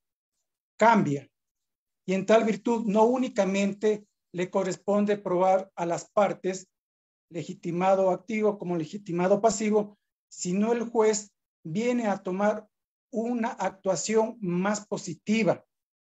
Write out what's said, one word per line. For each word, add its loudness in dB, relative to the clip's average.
cambia. 2
Y -2
en -2
tal 6
virtud, -2
no 4
únicamente 0
le -4
corresponde 0
probar 2
a -6
las -6
partes, -2
legitimado 0
activo -2
como -4
legitimado -2
pasivo, 0
sino -2
el -2
juez 0
viene -2
a -2
tomar -2
una -2
actuación -2
más -2
positiva, -2